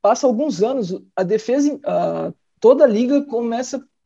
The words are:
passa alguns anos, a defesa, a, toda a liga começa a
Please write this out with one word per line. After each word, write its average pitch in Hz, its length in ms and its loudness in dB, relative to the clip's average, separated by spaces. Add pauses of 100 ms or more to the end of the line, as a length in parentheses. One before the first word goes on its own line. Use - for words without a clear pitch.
passa 247 260 2
alguns 233 360 -2
anos, 220 320 -2 (220)
a - 80 -2
defesa, 240 600 -2
a, 170 480 -4 (280)
toda 269 240 6
a - 20 10
liga 247 380 0
começa 233 540 -6
a 277 40 -14 (240)